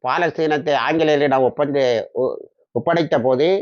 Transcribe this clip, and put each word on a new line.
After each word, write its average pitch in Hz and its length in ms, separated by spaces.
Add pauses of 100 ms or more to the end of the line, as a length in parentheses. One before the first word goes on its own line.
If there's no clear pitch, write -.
பாலஸ்தீனத்தை 151 720
ஆங்கிலேயரிடம் 143 680
ஒப்பந்து-, 131 720
ஒ-, 123 240 (360)
ஒப்படைத்த 160 500
போது 131 260 (140)